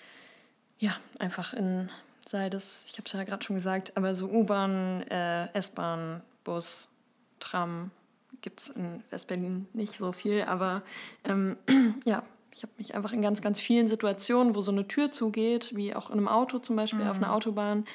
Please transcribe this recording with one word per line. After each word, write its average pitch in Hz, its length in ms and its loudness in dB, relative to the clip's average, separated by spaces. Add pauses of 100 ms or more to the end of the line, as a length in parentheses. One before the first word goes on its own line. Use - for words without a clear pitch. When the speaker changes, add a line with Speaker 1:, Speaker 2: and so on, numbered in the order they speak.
(800)
Speaker 1:
ja, - 180 0 (220)
einfach 185 340 -6
in, 185 380 0 (360)
sei 196 240 -4
das, - 380 -6
ich - 100 -14
hab's - 140 -8
ja 196 120 -4
grad 196 200 -6
schon 196 120 -2
gesagt, 190 400 -2
aber 190 180 2
so 185 140 -4
U-Bahn, 190 840 2
äh, 170 440 -2
S-Bahn, 170 680 -4 (220)
Bus, 170 440 -4 (500)
Tram, 175 520 -4 (500)
gibt's - 300 -12
in 170 400 -8
West-Berlin 185 640 -4
nicht 214 260 -4
so 185 140 -2
viel, 208 300 0
aber, 185 400 -2 (420)
ähm, 196 320 2 (100)
<clears throat> 262 380 6
ja, 214 180 2 (300)
ich - 100 -20
hab - 160 -16
mich - 160 -10
einfach 208 180 -4
in 226 100 0
ganz, 208 200 2
ganz 208 180 0
vielen 233 280 6
Situationen, 220 640 4
wo 202 60 0
so 196 120 0
eine 202 160 2
Tür 285 240 2
zugeht, 226 640 2
wie 202 180 -2
auch - 160 -8
in 214 80 2
einem 202 100 4
Auto 247 300 4
zum 233 180 -2
Beispiel, 214 300 0
auf 196 100 0
einer 196 120 2
Speaker 2:
Mhm. - 60 0
Speaker 1:
Autobahn, 208 500 0 (100)